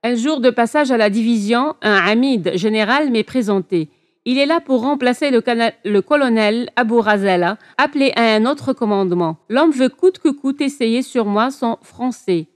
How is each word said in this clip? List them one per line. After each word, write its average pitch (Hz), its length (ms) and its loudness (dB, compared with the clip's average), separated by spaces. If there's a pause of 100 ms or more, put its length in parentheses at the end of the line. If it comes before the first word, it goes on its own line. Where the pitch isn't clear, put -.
Un 240 100 0
jour 269 260 -2
de 240 100 4
passage 262 420 0
à 247 40 2
la 214 140 2
division, 233 720 0
un 208 140 2
hamid 208 600 0
général 220 540 0
m'est 220 140 0
présenté. 190 640 -2 (360)
Il 254 140 -2
est 277 80 2
là 330 140 0
pour 262 220 -2
remplacer 269 480 -2
le 240 100 2
cana-, 233 320 -2 (120)
le 202 180 0
colonel 233 720 0
Abou 233 240 0
Razala, 196 580 0 (200)
appelé 285 360 0
à 226 200 2
un 214 120 2
autre 277 260 -4
commandement. 185 680 -2 (100)
L'homme 294 240 2
veut 262 160 2
coûte 370 300 0
que 330 100 -2
coûte 277 320 -4
essayer 254 420 -2
sur 240 220 -4
moi 214 260 0
son 240 320 -6
français. 196 720 -4